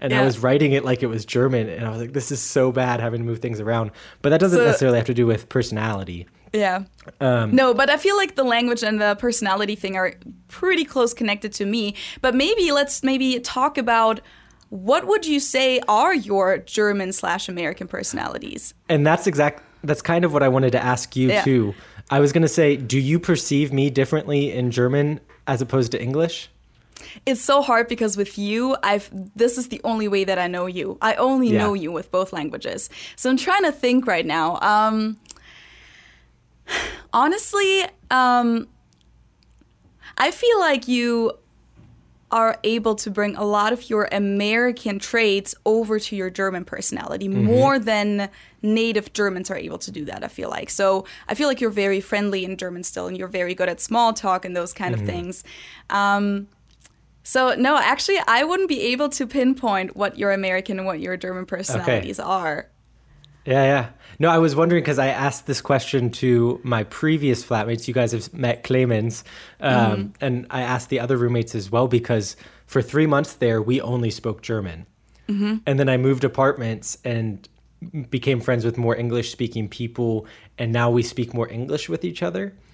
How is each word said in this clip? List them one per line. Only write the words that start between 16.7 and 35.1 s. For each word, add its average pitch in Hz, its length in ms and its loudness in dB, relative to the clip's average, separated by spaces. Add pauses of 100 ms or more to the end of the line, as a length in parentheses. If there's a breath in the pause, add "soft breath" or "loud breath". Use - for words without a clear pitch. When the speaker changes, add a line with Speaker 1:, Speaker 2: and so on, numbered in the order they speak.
Speaker 2:
slash 185 340 -2
American 175 400 -8
personalities? - 840 -6 (160)
Speaker 1:
And 151 180 4
that's 170 200 4
exact-, 147 360 0 (200)
that's 147 180 -2
kind 170 240 2
of 156 80 0
what 139 100 4
I 135 60 6
wanted 127 240 4
to 123 100 0
ask 123 320 -2
you 127 140 4
Speaker 2:
Yeah. - 140 2
Speaker 1:
too. 117 300 2 (360 loud breath)
I 139 100 4
was 143 140 6
gonna 165 160 4
say, 147 260 4
do 131 240 -2
you 147 200 2
perceive 147 520 0
me 139 180 2
differently 143 600 0
in 123 200 -2
German 143 480 2 (280 soft breath)
as 131 140 0
opposed 123 320 0
to 117 80 -4
English? 151 480 -2 (760 loud breath)
Speaker 2:
It's 262 160 0
so 285 200 4
hard 233 260 2
because 220 300 -2
with 202 200 -4
you, 220 460 -2
I've, 202 260 0 (260)
this 240 220 2
is 247 120 -2
the - 160 -8
only 220 240 -2
way 196 160 0
that 190 120 0
I 180 100 0
know 180 200 -4
you. 180 340 -8
I 226 140 2
only 254 360 2
Speaker 1:
Yeah. 208 80 4
Speaker 2:
know 208 140 2
you 170 180 -4
with 170 200 -8
both 185 220 0
languages. - 560 -6 (260 loud breath)
So - 140 0
I'm 262 80 4
trying 381 260 2
to 311 80 2
think 254 360 2
right 208 180 0
now. 165 360 0
Um, 214 560 2 (2000 loud breath)